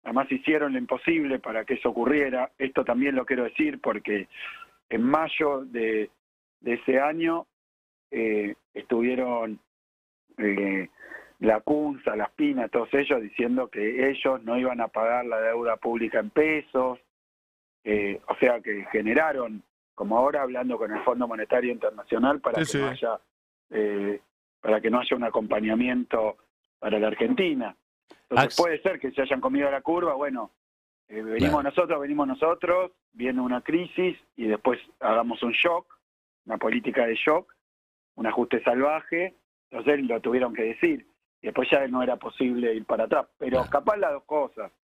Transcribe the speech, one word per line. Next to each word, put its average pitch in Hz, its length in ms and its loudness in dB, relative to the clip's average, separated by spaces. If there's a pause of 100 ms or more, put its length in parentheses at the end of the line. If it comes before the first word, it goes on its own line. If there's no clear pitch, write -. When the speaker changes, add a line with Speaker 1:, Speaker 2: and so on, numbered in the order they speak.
Speaker 1:
Además 131 260 0
hicieron 147 420 0
lo 127 60 -2
imposible 135 600 -2
para 110 240 -4
que 131 100 -2
eso 120 160 0
ocurriera. 127 640 0
Esto 135 280 -2
también 131 320 2
lo 123 100 0
quiero 123 180 0
decir 139 360 -2
porque 104 480 -2 (600)
en 117 140 0
mayo 147 640 2
de, 113 460 -2 (500)
de 120 140 -2
ese 131 260 2
año, 165 460 -2 (640)
eh, 107 440 -2 (180)
estuvieron, 120 840 -2 (800)
eh, 98 500 -2 (520)
la 107 200 4
Cunza, 147 540 0
la 107 100 -2
Espina, 135 440 0
todos 117 260 0
ellos 139 260 2
diciendo 120 480 0
que 117 400 0
ellos 135 360 0
no 120 120 -2
iban 127 240 0
a 113 80 0
pagar 120 380 0
la 113 140 -2
deuda 113 360 0
pública 117 440 0
en 107 100 -6
pesos, 143 720 0 (840)
eh, 104 460 0
o - 80 -2
sea 120 240 4
que 104 320 -6
generaron, 117 680 0 (320)
como 104 220 -2
ahora 139 260 4
hablando 123 360 -4
con 107 140 -2
el 107 100 -6
Fondo 123 260 0
Monetario 123 420 0
Internacional, 113 680 0
para 135 240 0
Speaker 2:
Sí, - 80 -4
Speaker 1:
que 143 60 0
no 139 80 0
Speaker 2:
sí. 127 60 -4
Speaker 1:
haya, 117 280 -4 (500)
eh, 104 500 -2 (400)
para 110 200 2
que 110 100 0
no 123 100 4
haya 127 160 0
un 120 80 -2
acompañamiento 113 1120 0 (400)
para 107 200 0
la 104 100 2
Argentina. 120 680 0 (460)
Entonces 127 240 4
Speaker 3:
Ax- - 100 -6
Speaker 1:
puede 160 240 2
ser 180 180 0
que 131 120 -4
se 135 120 -2
hayan 131 180 0
comido 139 300 2
la 139 120 -2
curva, 165 320 0
bueno, 131 380 -6 (560)
eh, 107 120 -10
venimos 120 400 -2
Speaker 4:
Claro. - 20 -6
Speaker 1:
nosotros, 151 380 0
venimos 143 280 -2
nosotros, 170 640 0 (200)
viene 127 280 -2
una 123 200 -2
crisis 175 560 -2 (200)
y 117 100 -4
después 113 340 0 (200)
hagamos 113 420 0
un 120 100 0
shock, 170 460 0 (480)
una 110 100 -4
política 117 500 0
de 113 100 0
shock, 156 360 0 (640)
un 113 100 -4
ajuste 120 360 0
salvaje, 156 720 0 (360)
entonces 135 360 2
lo 113 140 0
tuvieron 120 340 0
que 117 80 -2
decir, 123 440 0 (380)
y - 40 -4
después 127 220 -2
ya 139 180 4
no 127 140 0
era 123 140 0
posible 120 580 -2
ir 110 120 -6
para 113 180 0
atrás. 131 220 0 (100)
Pero 131 220 0
Speaker 4:
Claro. 123 120 -2
Speaker 1:
capaz 208 280 2
las 175 140 2
dos 139 120 -8
cosas. 131 480 -2 (120)